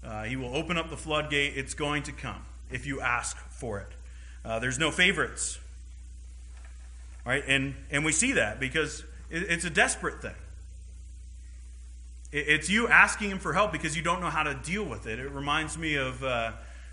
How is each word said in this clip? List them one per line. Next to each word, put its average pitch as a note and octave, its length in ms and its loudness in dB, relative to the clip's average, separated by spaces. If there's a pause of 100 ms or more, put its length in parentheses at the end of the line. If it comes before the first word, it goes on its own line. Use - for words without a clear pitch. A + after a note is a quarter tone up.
Uh, G#2+ 200 -6
he A#2+ 140 -2
will B2+ 180 -2
open D#3+ 220 0
up E3 120 -2
the D3+ 80 -8
floodgate. D3 600 2
It's C3+ 160 -4
going D3 300 0
to - 80 -6
come A2+ 340 -6 (260)
if B2+ 140 -4
you C3+ 160 -4
ask A#2+ 360 0 (120)
for G#2+ 300 -4
it. G2 80 -10 (560)
Uh, A2+ 160 0
there's B2 200 0
no D#3 120 4
favorites. E3 680 2 (1700)
Right? C3 220 2
And, C3+ 280 4 (140)
and C#3+ 160 2
we D#3+ 60 4
see B3 220 4
that A2+ 260 4
because D3+ 440 0 (260)
it, E3 140 -2
it's E3+ 220 0
a F3 40 0
desperate F3+ 520 4
thing. G2 140 -6 (2000)
It, C#3+ 160 0
it's D3+ 220 6
you A3 180 6
asking G3+ 440 8
him F#3+ 80 -2
for E3 140 -2
help G3 180 4
because D3+ 260 -2
you E3 60 -2
don't F3 180 4
know E3+ 80 0
how D#3 140 2
to D3 100 2
deal D#3+ 300 -2
with A#2 240 -6
it. A2+ 120 -2
It C3+ 120 -6
reminds D3+ 460 0
me D#3+ 180 0
of, C3 280 0
uh, A#2 280 0 (420)